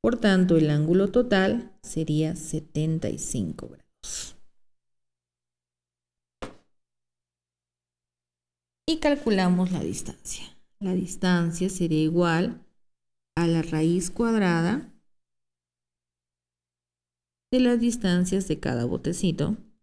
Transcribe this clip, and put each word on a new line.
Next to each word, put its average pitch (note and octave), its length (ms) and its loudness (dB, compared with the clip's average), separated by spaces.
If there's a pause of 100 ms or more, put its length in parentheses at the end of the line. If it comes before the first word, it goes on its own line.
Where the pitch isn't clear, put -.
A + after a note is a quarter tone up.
Por A3+ 180 0
tanto, F#3 380 4
el D#3 140 4
ángulo E3+ 420 2
total A3 600 2 (100)
sería D#3 520 -2
setenta D#3+ 720 -4
y - 100 -6
cinco D#2 500 -6
grados. - 680 -14 (4000)
Y D#4+ 140 -2
calculamos F#3+ 720 2
la F3 100 -4
distancia. - 640 -8 (360)
La F#3 120 -2
distancia F3+ 760 0
sería D#3+ 320 0
igual E3+ 640 0 (680)
a E3+ 100 2
la E3 160 2
raíz E3 480 0
cuadrada G#3 840 0 (2500)
de B3+ 80 2
las B3 180 4
distancias F#3+ 680 0
de D#3 100 -2
cada B2 260 -2
botecito E3 720 -2 (260)